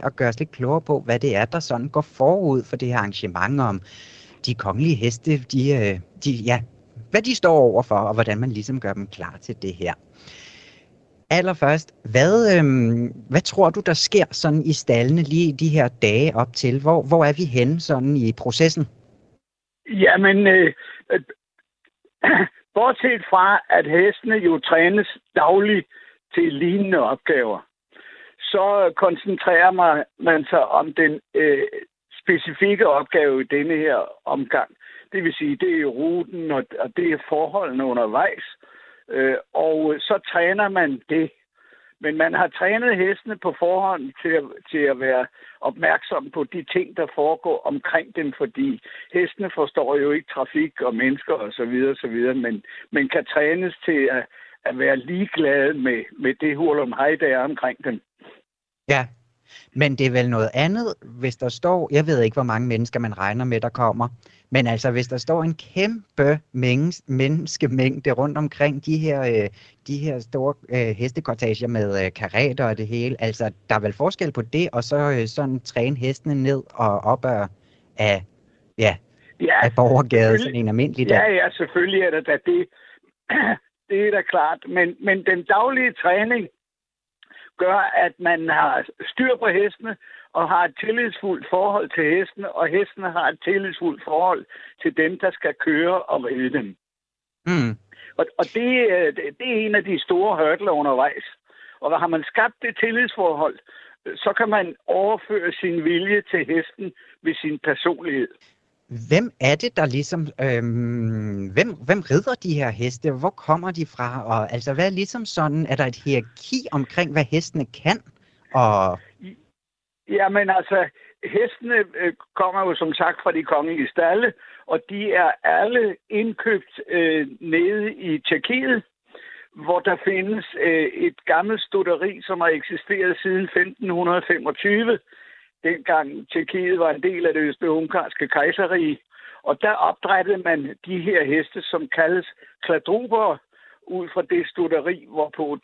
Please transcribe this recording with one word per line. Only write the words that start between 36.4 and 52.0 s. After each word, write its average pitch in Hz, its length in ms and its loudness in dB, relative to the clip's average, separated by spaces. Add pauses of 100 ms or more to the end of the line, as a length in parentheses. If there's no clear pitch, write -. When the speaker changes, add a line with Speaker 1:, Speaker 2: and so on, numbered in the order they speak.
Speaker 2:
og, 135 120 -2 (160)
og 117 180 -6
det 170 140 0
er 147 60 0 (120)
forholdene 156 560 -2
undervejs. 120 580 0 (640)
Øh, 131 260 0 (180)
og 156 460 0
så 196 200 -2 (120)
træner 190 380 2
man 156 400 0
det. 160 220 0 (720)
Men 156 160 -4
man 160 160 2
har 175 140 2
trænet 214 500 0
hestene 196 400 -2
på 165 220 -4
forhånd 180 520 0 (100)
til 170 80 -2
at, 160 140 2 (280)
til 160 60 -2
at 139 220 2
være 127 260 2 (360)
opmærksom 156 720 -2
på 151 100 -4
de 151 300 -8
ting, - 240 -4
der 160 180 -2
foregår 160 500 -2
omkring 156 500 -4
dem, 147 220 -4
fordi 131 420 -2 (340)
hestene 180 420 -2
forstår 143 420 0
jo 143 140 2
ikke 160 220 -2
trafik 151 480 -4
og 123 140 -2
mennesker 131 380 0
og 107 200 -4
så 123 120 -6
videre, 127 300 0
så 131 120 -8